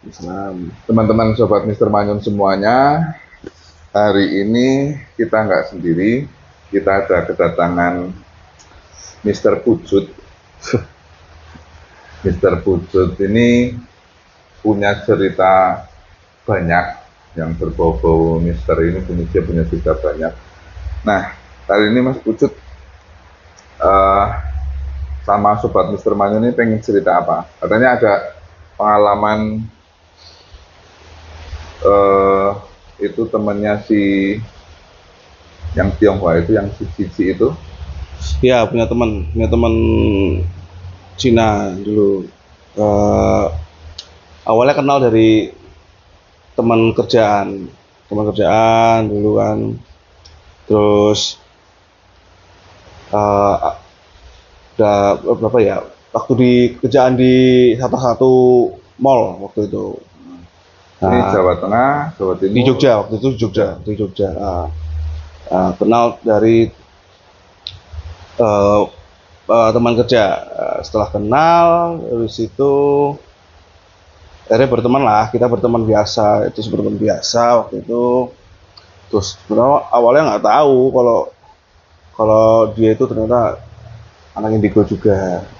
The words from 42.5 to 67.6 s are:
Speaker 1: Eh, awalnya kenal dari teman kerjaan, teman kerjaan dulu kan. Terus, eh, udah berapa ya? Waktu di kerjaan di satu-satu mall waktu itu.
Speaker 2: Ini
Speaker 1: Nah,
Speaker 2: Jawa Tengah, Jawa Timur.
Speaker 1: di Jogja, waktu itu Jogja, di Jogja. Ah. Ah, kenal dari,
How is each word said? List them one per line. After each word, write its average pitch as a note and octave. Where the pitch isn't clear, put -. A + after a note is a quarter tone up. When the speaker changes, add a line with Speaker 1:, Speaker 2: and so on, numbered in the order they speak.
Speaker 1:
Eh, G#2
awalnya B2
kenal C#3
dari A2
teman A2+
kerjaan, G2+
teman G#2
kerjaan A2+
dulu G#2
kan. G#2+
Terus, G#2
eh, G2+
udah G#2
berapa A2
ya? G2
Waktu -
di B2
kerjaan B2+
di B2+
satu-satu B2
mall A2+
waktu G#2
itu. G2
Speaker 2:
Ini -
Speaker 1:
Nah, G2
Speaker 2:
Jawa F#2
Tengah, A2+
Jawa F#2
Timur. F#2+
Speaker 1:
di B2
Jogja, C3
waktu G#2+
itu B2+
Jogja, G#2+
di G#2+
Jogja. G2
Ah. F2+
Ah, F#2
kenal A#2
dari, A2+